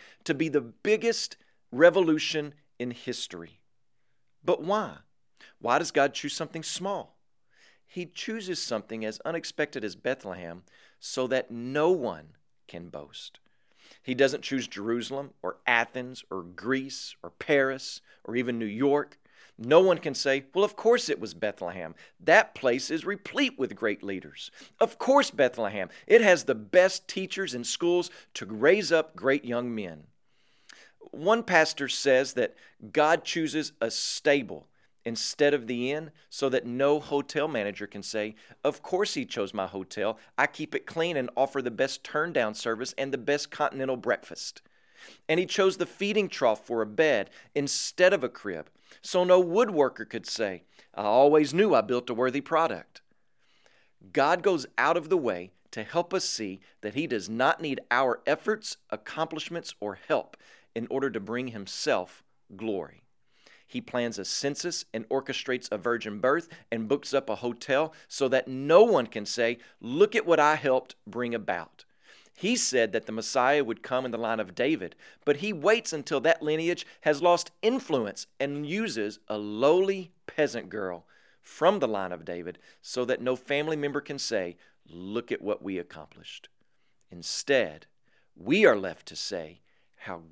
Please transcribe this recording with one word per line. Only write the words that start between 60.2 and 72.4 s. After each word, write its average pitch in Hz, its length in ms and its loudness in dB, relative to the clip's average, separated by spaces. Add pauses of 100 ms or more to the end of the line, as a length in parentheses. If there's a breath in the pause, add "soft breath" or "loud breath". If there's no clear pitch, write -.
in 113 120 -6
order 131 240 -2
to 110 100 -6
bring 120 280 -6
himself 104 760 -4 (320)
glory. 98 460 -6 (640 soft breath)
He 120 140 -10
plans 117 380 -4
a 95 60 -8
census 147 680 -6
and 113 160 -8
orchestrates 131 640 -4
a 107 60 -4
virgin 107 420 -4
birth 147 280 0 (220 loud breath)
and 113 180 -4
books 143 260 0
up 135 140 0
a 107 80 -4
hotel 131 580 -2 (140)
so 135 200 0
that 127 180 2
no 143 380 8
one 165 220 4
can 104 200 -8
say, 120 320 0 (220 loud breath)
"Look 170 340 2
at 220 120 0
what 165 120 6
I 151 180 6
helped 131 400 0 (100)
bring 117 280 -6
about." 92 500 -8 (520 soft breath)
He 233 200 -2